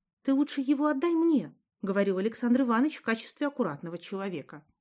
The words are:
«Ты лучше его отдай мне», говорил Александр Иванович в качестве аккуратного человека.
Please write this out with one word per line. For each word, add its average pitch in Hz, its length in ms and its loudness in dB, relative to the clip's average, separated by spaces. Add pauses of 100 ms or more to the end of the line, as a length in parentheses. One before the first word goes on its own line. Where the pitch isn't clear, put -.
(240)
«Ты 277 100 2
лучше 285 260 0
его 277 280 2
отдай 302 260 2
мне», 320 420 2 (260)
говорил 190 360 0
Александр 233 440 2
Иванович 247 360 0
в - 40 -14
качестве 226 460 -4
аккуратного 170 500 -4
человека. 175 680 -10 (160)